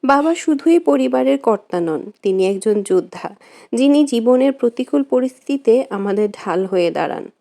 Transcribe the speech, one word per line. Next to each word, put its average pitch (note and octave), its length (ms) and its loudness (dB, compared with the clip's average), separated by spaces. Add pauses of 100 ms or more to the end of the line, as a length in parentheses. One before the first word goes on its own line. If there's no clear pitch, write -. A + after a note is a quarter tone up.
বাবা C#4+ 320 2
শুধুই E4 440 2
পরিবারের C4 600 0
কর্তা G#3 400 -2
নন, E3 220 -4 (200)
তিনি F#3+ 240 0
একজন G3 380 -2
যোদ্ধা, F#3 440 -2 (460)
যিনি C#4 320 4
জীবনের B3+ 480 2
প্রতিকূল B3+ 500 -2
পরিস্থিতিতে C4 720 -2 (160)
আমাদের G3+ 420 -2
ঢাল F#3 340 -6
হয়ে F3+ 260 0
দাঁড়ান। D#3+ 320 -6 (180)